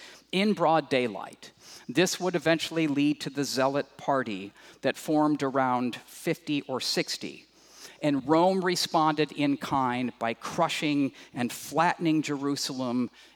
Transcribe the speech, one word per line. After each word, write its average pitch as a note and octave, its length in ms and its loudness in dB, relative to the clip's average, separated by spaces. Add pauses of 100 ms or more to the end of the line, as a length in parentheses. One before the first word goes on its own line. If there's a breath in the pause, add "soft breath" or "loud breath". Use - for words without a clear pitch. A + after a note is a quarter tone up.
(320 loud breath)
in G3+ 220 2
broad D#3+ 360 2
daylight. A#2+ 600 -4 (360 loud breath)
This D#3 320 2
would F#3 140 0
eventually D#3+ 540 0
lead C#3+ 340 0
to - 80 -8
the C#3+ 140 -4
Zealot C3+ 540 -2
Party A2 540 -2 (300 loud breath)
that B2+ 160 0
formed D3+ 460 2
around B2+ 540 0 (100)
fifty D3+ 560 -4
or B2+ 180 -4
sixty. - 640 -4 (580 loud breath)
And C#3 240 0
Rome F3 380 4
responded D#3 640 2
in C#3+ 260 0
kind B2+ 600 -2
by A#2 160 -4
crushing D3 800 0 (240 loud breath)
and A#2+ 180 -2
flattening D#3 720 0
Jerusalem C3 880 -2 (240 loud breath)